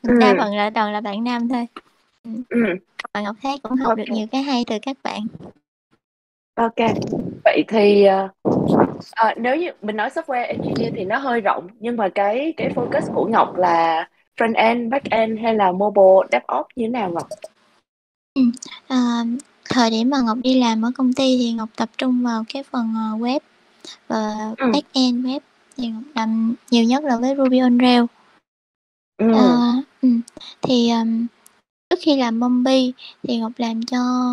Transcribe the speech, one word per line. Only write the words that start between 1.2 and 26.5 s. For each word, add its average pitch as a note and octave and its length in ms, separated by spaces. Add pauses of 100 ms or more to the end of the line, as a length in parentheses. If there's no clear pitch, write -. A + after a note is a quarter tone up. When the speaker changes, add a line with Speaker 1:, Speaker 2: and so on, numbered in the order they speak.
Speaker 2:
nam A#3+ 260
thôi. A#3+ 180 (560)
Ừ. A#3 80 (180)
Speaker 1:
Ừ. A#3+ 100 (540)
Speaker 2:
Và G#3 80
Ngọc G#3 200
thấy C4+ 220
cũng A3+ 140
học A#3 200
được G#3+ 120
Speaker 1:
Ok. A3+ 80
Speaker 2:
nhiều G#3+ 140
cái C4+ 120
hay B3+ 240
từ A#3 140
các C4+ 220
bạn. G3+ 180 (1300)
Speaker 1:
Ok. A3+ 200 (720)
Vậy - 220
thì, G#3 380
ờ, F#3+ 220 (880)
ờ, A3 220
nếu B3 200
như F4 140 (100)
mình G#3+ 160
nói G#3+ 120
software C4 380
engineer - 480
thì F#3 100
nó G#3+ 120
hơi B3 240
rộng, F3 260 (120)
nhưng A#3 180
mà G3+ 180
cái, A#3 420
cái - 180
focus - 380
của D3 120
Ngọc G#3+ 300
là E3+ 540 (280)
front A3+ 180
end, A#3 360
back C#4 180
end A3 340
hay A3+ 120
là G3 160
mobile, F#3+ 600
DevOps - 440
như A#3 100
thế A3 40
nào A3 220
Ngọc? E3 160 (1040)
Speaker 2:
Ừ. C4+ 80 (460)
Ờ, C4 100 (720)
thời A#3 200
điểm A3+ 200
mà C#4 120
Ngọc A3+ 220
đi C4 160
làm A3+ 260
ở B3 100
công B3+ 180
ty C4 240
thì A#3+ 160
Ngọc A3 240
tập A3+ 200
trung B3+ 260
vào A3+ 200 (100)
cái C#4 100
phần, A3+ 320
ờ, A3 220
web B3 220 (680)
và G#3+ 280 (220)
Speaker 1:
Ừ. B3+ 160
Speaker 2:
back - 200
end B3+ 320
web. C4+ 140 (380)
Thì B3 100
Ngọc A3+ 160 (120)
làm A3+ 400 (160)